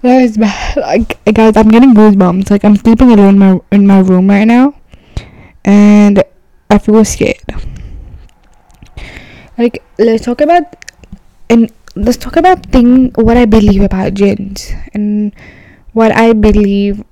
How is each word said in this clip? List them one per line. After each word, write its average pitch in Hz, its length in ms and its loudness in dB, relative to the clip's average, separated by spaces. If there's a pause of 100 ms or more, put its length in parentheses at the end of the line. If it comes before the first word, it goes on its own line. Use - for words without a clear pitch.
That 254 200 2
is 226 140 -2
bad. 214 400 -4
Like, 208 560 -6
guys, 220 240 2
I'm 220 120 2
getting 240 260 4
goosebumps. 196 560 2
Like, 202 140 -2
I'm 208 100 2
sleeping 226 380 2
alone 196 220 4
in 196 40 2
my, 190 220 2 (100)
in 202 160 2
my 196 140 4
room 185 280 0
right 202 160 0
now, 254 300 0 (920)
and 208 600 4 (460)
I 208 80 2
feel 214 260 0
scared. - 340 -6 (2250)
Like, 233 240 -4 (180)
let's 226 260 -2
talk 240 160 -6
about, 311 340 0 (760)
and 233 240 0 (220)
let's 226 220 -4
talk - 180 -16
about 359 320 0
thing, 247 480 0
what 226 220 0
I 247 80 2
believe 208 360 2
about 190 340 -4
jinns 196 580 -4 (200)
and 208 400 -6 (600)
what 226 180 0
I 226 220 0
believe 208 800 -2